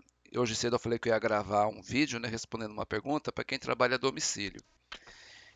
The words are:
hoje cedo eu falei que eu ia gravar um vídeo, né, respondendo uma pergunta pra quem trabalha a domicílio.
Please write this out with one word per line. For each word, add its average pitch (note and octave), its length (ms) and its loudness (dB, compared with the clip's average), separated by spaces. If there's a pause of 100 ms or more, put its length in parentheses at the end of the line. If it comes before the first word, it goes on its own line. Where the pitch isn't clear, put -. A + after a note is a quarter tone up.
(340)
hoje A2+ 220 2
cedo A#2+ 200 2
eu A#2 40 4
falei A#2 180 0
que A#2 120 -2
eu A2 40 6
ia A2 60 4
gravar G#2 480 2
um G#2+ 140 -4
vídeo, B2+ 360 0
né, A#2 120 -4
respondendo A2+ 420 -6
uma G#2 140 -6
pergunta C#3 440 -2
pra - 140 -4
quem C3 160 -6
trabalha B2 360 2
a B2 40 2
domicílio. B2 640 -2 (920)